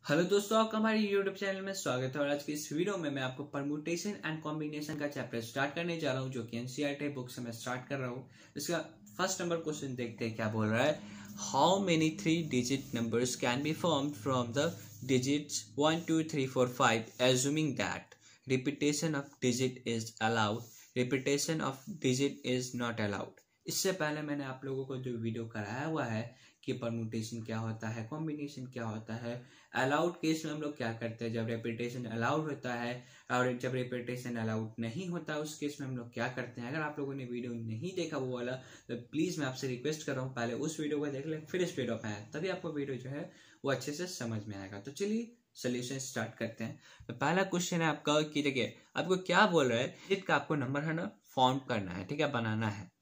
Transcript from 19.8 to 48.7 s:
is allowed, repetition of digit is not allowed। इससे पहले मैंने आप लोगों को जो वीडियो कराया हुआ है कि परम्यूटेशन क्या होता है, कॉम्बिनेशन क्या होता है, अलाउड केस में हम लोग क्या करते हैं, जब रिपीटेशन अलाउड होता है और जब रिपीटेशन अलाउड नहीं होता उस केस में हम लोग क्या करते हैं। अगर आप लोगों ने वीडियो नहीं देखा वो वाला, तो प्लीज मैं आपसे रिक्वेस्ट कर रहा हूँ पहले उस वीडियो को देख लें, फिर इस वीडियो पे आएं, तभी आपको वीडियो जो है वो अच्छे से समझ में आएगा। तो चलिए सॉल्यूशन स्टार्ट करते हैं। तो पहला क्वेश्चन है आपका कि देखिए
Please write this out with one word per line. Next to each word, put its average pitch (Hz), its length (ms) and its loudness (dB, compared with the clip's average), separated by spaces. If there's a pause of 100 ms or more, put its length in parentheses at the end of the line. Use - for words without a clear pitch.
is 113 340 -2
allowed, 113 420 2 (340)
repetition 139 720 2
of - 200 -12 (160)
digit 131 380 2 (120)
is 123 260 -2
not 110 260 0
allowed। - 320 -4 (260)
इससे 185 260 0
पहले 151 300 -2
मैंने 147 220 -4
आप 131 200 -8
लोगों 135 200 -4
को 131 120 -6
जो 127 220 -4
वीडियो 113 280 -2
कराया 113 400 -4
हुआ 156 180 0
है 113 260 -2 (340)
कि 127 100 -2
परम्यूटेशन 117 680 -4
क्या 113 160 -4
होता 113 300 -4
है, 113 160 -4
कॉम्बिनेशन 147 600 -6
क्या 123 180 -6
होता 110 320 -6
है, 120 180 -6 (400)
अलाउड 147 420 2
केस 160 280 0
में 151 80 -2
हम 151 100 -4
लोग 147 140 -4
क्या 113 180 -2
करते 113 300 -6
हैं, 113 80 -2
जब 113 160 0
रिपीटेशन 120 580 -4
अलाउड 120 380 2
होता 131 300 -4
है 120 200 -2 (360)
और 127 280 4
जब 131 160 -2
रिपीटेशन 123 640 -4
अलाउड 110 440 -2
नहीं 120 280 -4
होता 160 300 -4
उस 151 200 -6
केस 147 220 -4
में 139 60 -4
हम 131 100 -4
लोग 117 180 -8
क्या 117 160 -2
करते 120 300 -8
हैं। 120 80 -6
अगर 156 120 -2
आप 151 180 -4
लोगों 139 160 -4
ने 135 100 -6
वीडियो 120 300 -6
नहीं 117 420 -6
देखा 156 220 -2
वो 127 160 -2
वाला, 123 180 -2 (360)
तो 123 80 -4 (140)
प्लीज 160 280 0
मैं 139 80 0
आपसे 127 220 -4
रिक्वेस्ट 147 380 -2
कर 135 80 -2
रहा 127 100 -2
हूँ 131 100 -6
पहले 120 220 0
उस 151 240 -2
वीडियो 151 180 0
को 147 100 0
देख 139 180 -4
लें, 156 200 -4
फिर 180 160 0
इस 170 160 -2
वीडियो 117 180 0
पे 110 120 -6
आएं, 104 220 -6
तभी 165 180 -4
आपको 175 240 -4
वीडियो 139 260 -2
जो 135 120 -8
है 160 200 -8 (340)
वो 139 60 4
अच्छे 131 220 0
से 175 160 -4
समझ 113 380 -4
में 101 100 -8
आएगा। 98 240 -8
तो 139 120 -10
चलिए 220 440 -2 (180)
सॉल्यूशन 123 460 -2
स्टार्ट 110 340 -4
करते 113 300 -4
हैं। - 140 -6 (300)
तो - 60 -8
पहला 151 300 4
क्वेश्चन 175 360 0
है 160 80 4
आपका 151 360 4
कि 147 180 0
देखिए 131 320 2 (220)